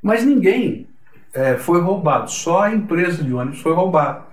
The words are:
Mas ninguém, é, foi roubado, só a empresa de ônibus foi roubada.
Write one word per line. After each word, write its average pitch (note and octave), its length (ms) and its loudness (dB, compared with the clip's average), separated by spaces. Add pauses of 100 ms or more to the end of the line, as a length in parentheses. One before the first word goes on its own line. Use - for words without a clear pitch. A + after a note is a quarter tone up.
Mas A3+ 240 2
ninguém, A#3+ 600 2 (460)
é, C3 220 0
foi F3 260 2
roubado, E3+ 500 0
só F3+ 320 0
a G#3 100 0
empresa E3+ 500 -2
de B2+ 100 -2
ônibus B2+ 280 -6
foi D#3+ 120 0
roubada. E3 600 0